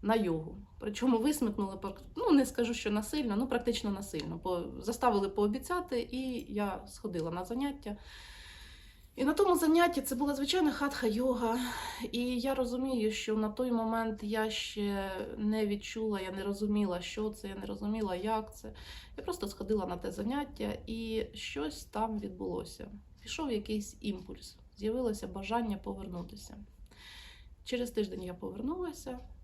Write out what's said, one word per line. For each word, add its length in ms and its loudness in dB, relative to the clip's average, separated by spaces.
на 120 6
йогу. 420 2
Причому 400 4
висмикнули, 580 2
пр-, 240 -6
ну, 140 4
не 160 10
скажу, 280 0
що 160 -2
насильно, 460 0
ну, 100 2
практично 440 0
насильно. 480 -4
По-, 240 0
заставили 500 4
пообіцяти, 840 0
і 440 -4
я 320 -2
сходила 440 -4
на 140 -4
заняття. 520 -4
І 80 2
на 80 6
тому 240 8
занятті 460 6
це 120 -2
була 200 2
звичайна 380 4
хатха-йога. 840 2
І 280 0
я 140 2
розумію, 580 2
що 240 0
на 120 2
той 240 0
момент 500 2
я 280 2
ще 600 -2
не 300 4
відчула, 540 0
я 100 -4
не 140 -2
розуміла, 560 2
що 300 -2
це, 180 -8
я 60 -6
не 120 -6
розуміла, 500 0
як 400 0
це. 160 -12
Я 80 -10
просто 240 -2
сходила 380 0
на 100 -2
те 140 -4
заняття, 760 -2
і 480 -2
щось 500 -6
там 340 -2
відбулося. 680 -6
Пішов 320 -4
якийсь 480 -2
імпульс, 560 -8
з'явилося 520 0
бажання 480 0
повернутися. 800 -8
Через 260 -2
тиждень 320 0
я 120 -6
повернулася 840 -4